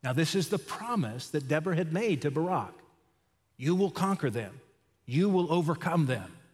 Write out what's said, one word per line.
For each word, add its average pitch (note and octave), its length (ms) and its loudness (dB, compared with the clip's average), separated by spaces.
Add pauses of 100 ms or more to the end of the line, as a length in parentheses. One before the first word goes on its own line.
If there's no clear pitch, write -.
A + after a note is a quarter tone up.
Now, B2+ 100 -2
this D#3+ 220 2
is F#3 140 0
the G3+ 100 0
promise E3 680 -4
that C#3+ 180 -2
Deborah D#3 280 2
had D#3+ 180 0
made F#3 300 0
to D3 80 0
Barak. D#3 420 -2 (840)
"You D3+ 180 2
will F#3+ 160 2
conquer F#3 380 0
them. G#2+ 300 -6 (460)
You E3 240 2
will F3+ 220 2
overcome E3 540 2
them." A#2 280 -4 (200)